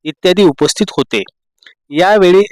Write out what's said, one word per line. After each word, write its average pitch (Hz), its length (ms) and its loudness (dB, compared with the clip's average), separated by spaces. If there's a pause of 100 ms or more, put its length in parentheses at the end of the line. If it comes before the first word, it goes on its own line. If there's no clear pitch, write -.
इत्यादी 180 380 -2
उपस्थित 156 540 -2
होते. 120 240 -6 (680)
यावेळी 185 520 2 (100)